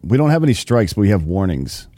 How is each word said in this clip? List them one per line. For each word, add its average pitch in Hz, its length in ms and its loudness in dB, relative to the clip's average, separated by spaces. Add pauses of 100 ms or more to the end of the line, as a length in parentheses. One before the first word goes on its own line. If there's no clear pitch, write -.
we 95 160 0
don't 151 120 2
have 160 140 2
any 135 100 4
strikes, 117 380 -2
but - 80 -2
we 101 80 4
have 98 160 2
warnings. 85 720 -4